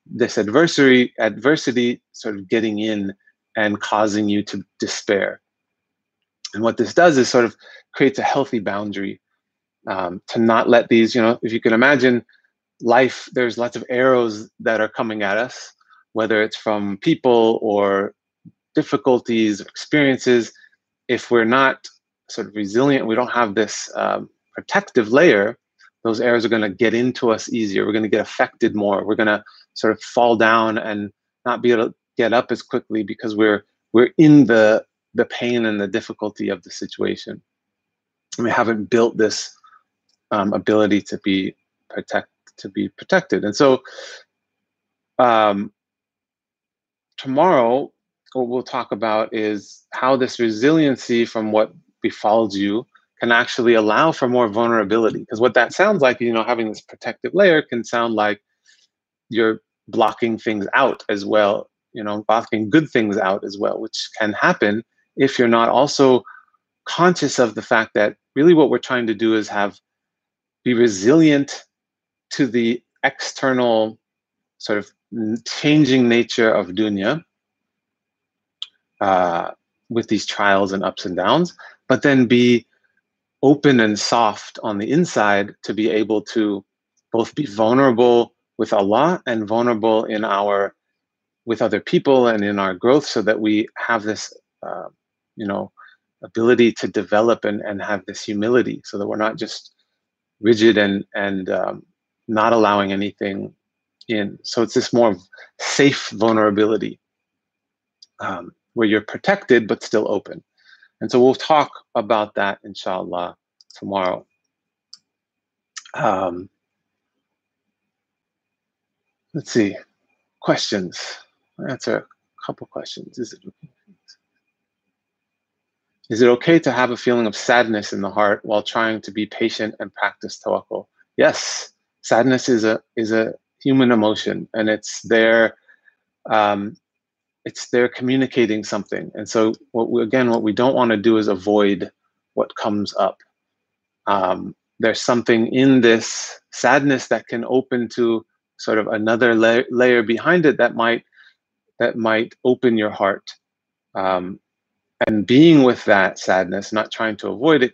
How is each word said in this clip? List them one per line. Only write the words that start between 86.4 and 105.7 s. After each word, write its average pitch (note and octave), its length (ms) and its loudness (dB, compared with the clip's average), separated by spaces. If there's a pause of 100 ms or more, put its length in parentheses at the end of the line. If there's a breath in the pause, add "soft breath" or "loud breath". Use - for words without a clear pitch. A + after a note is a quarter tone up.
both A2+ 240 -2
be D3+ 100 -6
vulnerable A#2+ 880 2 (240)
with A2 160 -4
Allah A2+ 540 2
and A2 220 -6
vulnerable A2+ 560 0
in G#2+ 200 -6
our G2+ 520 -2 (680)
with A#2 180 -2
other G#2 180 0
people C3 480 2
and G#2+ 160 0
in G2+ 140 -2
our F#2+ 160 -2
growth B2+ 320 2
so A#2 160 -4
that G#2+ 180 0
we G#2+ 360 0
have A2+ 260 -4
this, G#2 300 -8 (300)
uh, - 260 -12 (480)
you A2 100 -8
know, G2+ 260 -6 (500 soft breath)
ability A#2 500 4
to - 140 -8
develop G#2+ 580 0
and, G#2 180 -4
and G2+ 200 -8
have G2 240 -6
this G2 160 -14
humility A2 640 0
so - 140 -12
that G2+ 80 -6
we're G#2+ 100 -6
not G#2+ 200 -4
just - 380 -12 (640)
rigid A2 380 4
and, G2 260 0 (100)
and, G2 360 -4
um, G2 340 -6 (440)
not A2 240 2
allowing G2+ 400 2
anything G2+ 600 -6 (560)
in. G#2 360 -4
So - 180 -2
it's G#2+ 120 -4
this - 180 -2
more A#2 240 2 (440 loud breath)
safe - 500 0